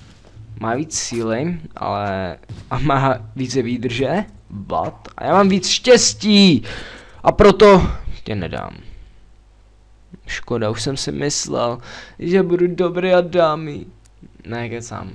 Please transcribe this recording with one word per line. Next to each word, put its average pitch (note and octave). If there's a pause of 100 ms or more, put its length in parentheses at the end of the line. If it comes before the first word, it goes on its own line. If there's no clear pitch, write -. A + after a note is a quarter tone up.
(600)
Má A2+
víc D#3+
síly, A#2+ (160)
ale, G2 (320)
a C3
má C3+ (180)
více B2+
výdrže, B2 (260)
but, F#2+
a -
já C#3
mám G3
víc F#3
štěstí! G3+ (600)
A E3
proto G3+ (340)
tě A2+
nedám. C2 (1500)
Škoda, A2+
už A2
jsem C#3
si D3
myslel, C#3 (400)
že F3+
budu F3
dobrý F3+
a F3+
dám D#3+
jí. C#3 (600)
Ne, A#2
kecám, G#2+